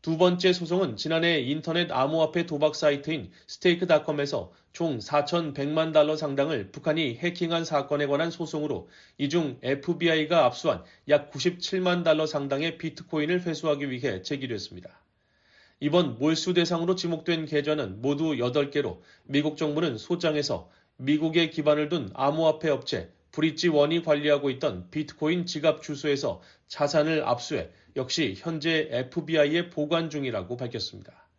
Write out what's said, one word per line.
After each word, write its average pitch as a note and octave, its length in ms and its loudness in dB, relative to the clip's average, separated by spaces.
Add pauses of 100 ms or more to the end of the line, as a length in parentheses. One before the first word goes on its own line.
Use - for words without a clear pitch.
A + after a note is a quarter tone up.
두 E3 160 -2
번째 F3+ 340 4
소송은 F3 460 0
지난해 E3 420 2
인터넷 D#3+ 500 -2
암호화폐 D#3 560 2
도박 D3+ 300 0
사이트인 C#3+ 560 0 (160)
스테이크닷컴에서 D3+ 1040 2 (220)
총 D3+ 260 -2
사천백만 D3+ 960 0
달러 D3+ 240 4
상당을 C#3 560 -2
북한이 D3+ 420 -2
해킹한 E3+ 480 -2
사건에 D3 420 0
관한 C#3+ 240 0
소송으로 D3+ 600 -6 (280)
이 C#3+ 120 -2
중 D3+ 340 0
에프비아이가 D#3 840 2
압수한 - 380 0 (240)
약 D3 240 4
구십칠만 F3+ 720 0
달러 D#3 220 4
상당의 D3 540 -4
비트코인을 E3 640 -2
회수하기 D3 480 -2
위해 A#2 300 -4
제기됐습니다. A#2 680 -8 (920)
이번 D3 400 2
몰수 D#3+ 340 0
대상으로 F3 420 2
지목된 E3 500 -2
계좌는 C#3+ 560 -2
모두 C#3+ 380 0
여덟 C3+ 320 0
개로 - 300 -2 (220)
미국 D3 320 0
정부는 D3+ 420 0
소장에서 D3+ 720 -2 (280)
미국에 D#3 520 2
기반을 D3+ 380 2
둔 D3 260 -4
암호화폐 D#3 560 2
업체 C3 440 -4 (180)
브릿지원이 D#3 720 2
관리하고 D3 480 2
있던 B2 400 -4
비트코인 D#3 540 -2
지갑 D3+ 360 0
주소에서 C#3+ 600 -4 (260)
자산을 D3+ 560 2
압수해 D3 460 -2 (260)
역시 B2+ 420 -2
현재 D#3+ 540 -2
에프비아이에 D3+ 760 0
보관 D#3+ 400 -2
중이라고 B2 480 -6
밝혔습니다. A#2 680 -10 (100)